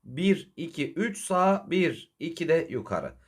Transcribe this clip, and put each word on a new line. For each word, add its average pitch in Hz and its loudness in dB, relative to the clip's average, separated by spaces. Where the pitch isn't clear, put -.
Bir, 185 0
iki, 151 -6
üç 202 -4
sağa, 190 2
bir, 170 0
iki 165 -6
de 160 4
yukarı. 92 -4